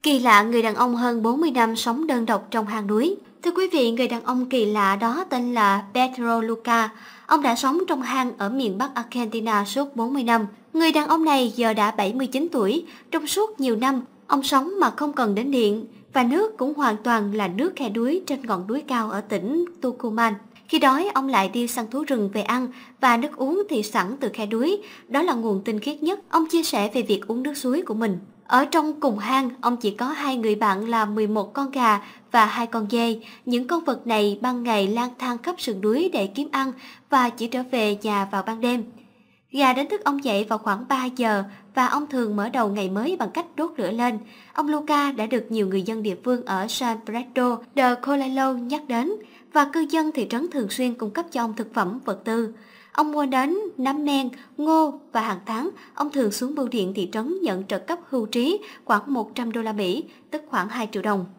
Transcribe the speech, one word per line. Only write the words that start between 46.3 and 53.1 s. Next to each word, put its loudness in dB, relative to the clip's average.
ở -2
San -2
Pedro -2
de 4
Colelo 0
nhắc -4
đến -2
và 6
cư -2
dân 0
thị -2
trấn -4
thường -2
xuyên -2
cung -6
cấp -4
cho -2
ông -4
thực -8
phẩm, -2
vật -4
tư. -2
Ông 0